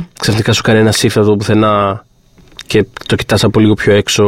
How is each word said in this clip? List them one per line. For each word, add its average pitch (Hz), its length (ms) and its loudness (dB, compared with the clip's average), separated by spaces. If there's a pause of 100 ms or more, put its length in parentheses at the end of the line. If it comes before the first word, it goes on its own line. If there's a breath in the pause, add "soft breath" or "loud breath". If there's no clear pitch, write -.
(200)
ξαφνικά 110 320 -2
σου - 100 -2
κάνει 113 160 2
ένα 110 140 2
shift 110 220 -2
από 107 120 2
το 104 100 2
πουθενά 104 680 -2 (640)
και 104 180 0 (220)
το - 100 -4
κοιτάς 107 280 -2
από 107 160 0
λίγο 107 140 4
πιο - 200 0
έξω, 104 340 0